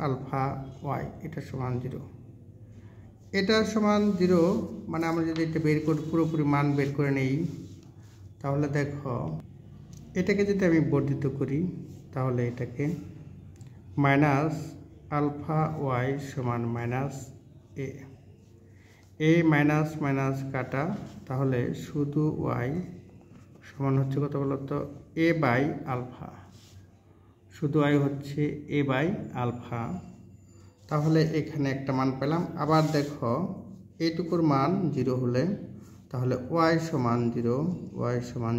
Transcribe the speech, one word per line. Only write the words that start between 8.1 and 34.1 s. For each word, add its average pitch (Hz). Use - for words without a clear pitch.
তাহলে 143
দেখো 143
এটাকে 202
যদি 196
আমি 165
বর্ধিত 139
করি, 139
তাহলে 127
এটাকে 127
মাইনাস 143
আলফা 147
ওয়াই 127
সমান 120
মাইনাস 127
এ, -
এ -
মাইনাস 151
মাইনাস 135
কাটা, 131
তাহলে 131
শুধু 147
ওয়াই 123
সমান 135
হচ্ছে 135
কত 147
বলো 139
তো, 143
a -
by 123
alpha, -
শুধু 147
ওয়াই 143
হচ্ছে 139
a -
by 135
alpha। 117
তাহলে 156
এখানে 139
একটা -
মান 131
পেলাম। 156
আবার 156
দেখো 139
এটুকুর 165